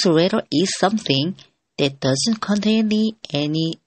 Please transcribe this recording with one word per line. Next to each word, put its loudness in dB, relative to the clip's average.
rather 2
eat 0
something 0
that -2
doesn't 0
contain 0
any, -2
any -2